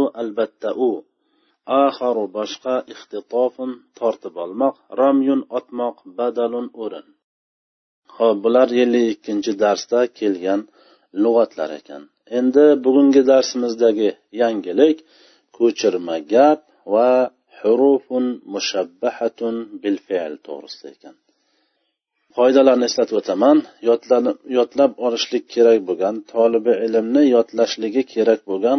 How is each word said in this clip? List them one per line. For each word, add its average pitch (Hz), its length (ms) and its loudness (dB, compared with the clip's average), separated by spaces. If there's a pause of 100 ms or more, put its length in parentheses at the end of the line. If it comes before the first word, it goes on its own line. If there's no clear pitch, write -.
(120)
albatta 113 580 -6 (100)
u, 123 120 0 (760)
axaru 123 600 -2
boshqa, 107 480 -8 (100)
ixtitofun 123 840 -6 (200)
tortib 110 460 -6
olmoq, 98 380 -4 (160)
ramyun 135 560 0
otmoq, 120 480 -8 (160)
badalun 120 640 -4
o'rin. 104 340 -12 (1000)
Xo'p, 113 280 0
bular 120 340 2
ellik 120 380 2
ikkinchi 107 460 -6
darsda 104 520 -2
kelgan 98 540 -4 (520)
lug'atlar 104 580 0
ekan. 73 300 -18 (300)
Endi 127 340 4 (120)
bugungi 135 460 4
darsimizdagi 120 840 2 (220)
yangilik 113 680 0 (560)
ko'chirma 90 680 -2
gap 127 380 2 (280)
va 117 240 2 (440)
hurufun 127 680 0 (200)
mushabbahatun 113 1120 -6 (220)
bil 101 220 -4
fe'l 82 380 -6
to'g'risida 69 520 -18
ekan. - 260 -20 (1200)
Qoidalarni 127 480 4
eslatib 113 320 -2
o'taman. 107 400 2 (220)
Yodlanib, 120 580 0 (120)
yodlab 127 480 0
olishlik 117 500 -4
kerak 117 340 4
bo'lgan, 92 340 -4 (100)
tolibi 117 520 0
ilmni 113 480 0
yodlashligi 117 800 0
kerak 110 400 0
bo'lgan 101 360 -2